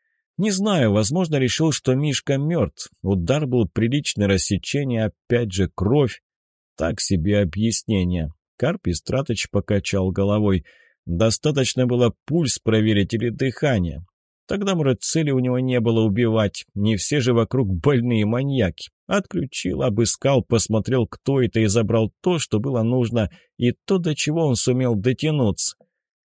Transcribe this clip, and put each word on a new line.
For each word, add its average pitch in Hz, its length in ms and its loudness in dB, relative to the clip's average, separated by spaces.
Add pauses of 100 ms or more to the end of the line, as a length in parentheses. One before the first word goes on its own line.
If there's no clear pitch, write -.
(380)
Не 208 140 0
знаю, 185 400 2
возможно, 147 460 0
решил, 139 340 2
что 127 240 0
Мишка 139 420 -2
мёртв. 143 520 -2 (120)
Удар 101 460 0
был 120 220 2
приличное 117 580 0
рассечение, 110 800 0
опять 117 480 -2
же, 92 200 0
кровь. 123 480 0 (540)
Так 80 240 -4
себе 101 400 0
объяснение. 92 920 -2 (260)
Карп - 280 -2
Истратыч 120 600 -4
покачал 98 640 -2
головой. 98 540 0 (400)
Достаточно 123 840 0
было 120 260 2 (120)
пульс 151 340 -2
проверить 107 540 2
или 117 160 -2
дыхание. 107 760 -2 (420)
Тогда, 196 280 -2
может, 139 260 0
цели 156 300 0
у 131 80 2
него 127 200 0
не 127 200 0
было 113 220 2
убивать. 110 640 0 (100)
Не 104 220 0
все 143 240 0
же 120 120 2
вокруг 113 360 0
больные 117 560 2
маньяки. 120 640 -2 (180)
Отключил, 175 760 -4
обыскал, 120 600 2
посмотрел, 113 640 0
кто 135 340 -2
это, 113 200 2
и 110 60 4
забрал 110 440 2 (100)
то, 180 160 0
что 110 220 -2
было 123 240 -2
нужно, 117 460 0 (280)
и 120 140 2 (140)
то, 196 120 2
до 170 160 -2
чего 160 320 -2
он 131 100 2
сумел 123 400 0
дотянуться. 127 800 -2 (480)